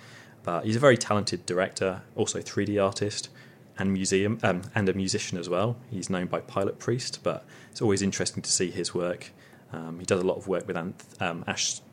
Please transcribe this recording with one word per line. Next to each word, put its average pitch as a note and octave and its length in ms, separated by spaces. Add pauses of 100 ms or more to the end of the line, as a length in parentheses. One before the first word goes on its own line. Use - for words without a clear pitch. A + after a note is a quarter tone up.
(440)
But E2+ 220
he's G#2+ 100
a A#2 40
very C3 180
talented G2+ 480
director, F#2+ 560 (140)
also - 260
three - 240
D G2+ 140
artist, G2 500 (480)
and G2 160
museum, G2 480
um, F#2 220 (100)
and G2+ 160
a F#2 40
musician F#2+ 440
as F2 100
well. G2+ 300 (140)
He's F#2 180
known F2+ 160
by E2+ 160
Pilot - 380
Priest, - 420
but - 240 (240)
it's - 100
always G2 220
interesting F#2+ 400
to - 100
see F2+ 200
his F2+ 200
work. F2 420 (380)
Um, E2 280
he F#2 60
does F#2+ 140
a F2+ 60
lot F#2 120
of F2+ 100
work F2+ 200
with F2+ 80
Anth-, - 460
um, E2+ 240
Ash - 340 (140)